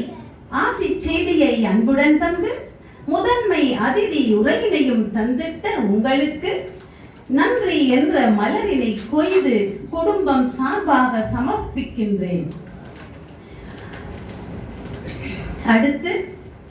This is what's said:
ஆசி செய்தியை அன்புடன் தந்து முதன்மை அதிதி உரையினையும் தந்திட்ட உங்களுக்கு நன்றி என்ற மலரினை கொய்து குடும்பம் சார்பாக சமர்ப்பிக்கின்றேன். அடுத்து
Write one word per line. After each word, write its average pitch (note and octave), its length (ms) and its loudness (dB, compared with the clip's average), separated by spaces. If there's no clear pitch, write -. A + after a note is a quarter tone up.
ஆசி G4+ 260 -2
செய்தியை D#4 480 2
அன்புடன் C#4 500 4
தந்து F4 300 0
முதன்மை G4 580 2
அதிதி D4+ 340 2
உரையினையும் C4 680 2
தந்திட்ட B3+ 520 -2
உங்களுக்கு C#4 640 0
நன்றி G4 400 2
என்ற D4+ 180 2
மலரினை B3+ 520 0
கொய்து D#4 440 4
குடும்பம் D#4+ 560 2
சார்பாக C4 640 2
சமர்ப்பிக்கின்றேன். G3+ 1160 -2
அடுத்து C#4+ 380 2